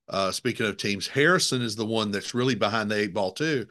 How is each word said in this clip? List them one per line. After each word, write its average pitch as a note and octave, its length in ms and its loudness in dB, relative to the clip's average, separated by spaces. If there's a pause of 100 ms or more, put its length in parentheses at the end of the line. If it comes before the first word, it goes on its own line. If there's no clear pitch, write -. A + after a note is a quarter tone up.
Uh, F#2+ 220 0
speaking A2+ 380 -2
of G2 100 -2
teams, G2+ 300 -2
Harrison C#3+ 560 2
is A2 120 -4
the A2+ 80 -2
one A2 280 0
that's G2+ 240 -4
really B2+ 180 2
behind G#2+ 380 0
the G#2+ 40 0
eight G#2 160 0
ball F#2+ 200 -2
too, D3 400 -2